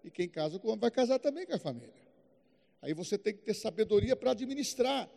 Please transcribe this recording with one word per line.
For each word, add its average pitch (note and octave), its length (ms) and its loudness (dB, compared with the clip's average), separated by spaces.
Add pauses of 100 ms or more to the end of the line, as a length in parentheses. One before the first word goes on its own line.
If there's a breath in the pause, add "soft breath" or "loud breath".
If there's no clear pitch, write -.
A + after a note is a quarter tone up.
E D#3 80 -16
quem F3+ 180 -4
casa D#3 280 -4
com A3 100 -4
o - 20 2
homem A3 100 -2
vai A#3 120 2
casar B3+ 280 2
também D4+ 260 -2
com E3+ 100 -4
a E3+ 40 -2
família. A#2+ 340 -8 (880 soft breath)
Aí D3 120 -4
você E3+ 240 -2
tem G#3+ 160 -2
que - 80 -14
ter G#3+ 140 -2
sabedoria G#3+ 600 2
para B3+ 160 0
administrar B3+ 840 0